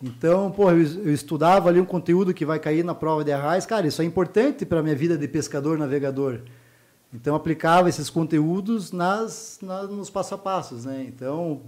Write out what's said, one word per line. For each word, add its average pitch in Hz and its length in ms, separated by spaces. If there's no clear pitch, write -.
Então, 165 500
porra, 196 220
eu, 170 100
eu 151 80
estudava 170 560
ali 175 100
um 185 60
conteúdo 180 480
que 170 120
vai 151 140
cair 156 240
na 175 100
prova 156 300
de 147 80
arraiz. 147 340
Cara, 208 220
isso 139 140
é 160 40
importante 190 600
pra 165 180
minha 151 120
vida 160 220
de 143 100
pescador, 147 500
navegador. 135 640
Então, 123 200
aplicava 165 540
esses 151 220
conteúdos 165 840
nas, 202 720
na, 190 220
nos 196 260
passo 196 260
a - 20
passos, 160 480
né? 135 220
Então, 135 600